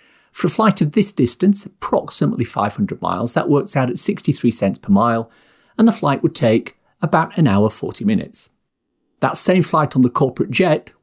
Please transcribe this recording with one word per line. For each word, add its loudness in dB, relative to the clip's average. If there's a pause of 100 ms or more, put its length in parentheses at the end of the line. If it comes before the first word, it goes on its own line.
(320)
For -2
a 0
flight 2
of 0
this 2
distance, 0
approximately -4
five -4
hundred -4
miles, -4
that -2
works 0
out 0
at -4
sixty-three 0
cents 0
per -2
mile, 2 (460)
and 6
the 4
flight 0
would 0
take 0 (240)
about -2
an 4
hour, 2
forty -6
minutes. -4 (720)
That 0
same 4
flight 0
on 4
the 4
corporate -2
jet 0 (120)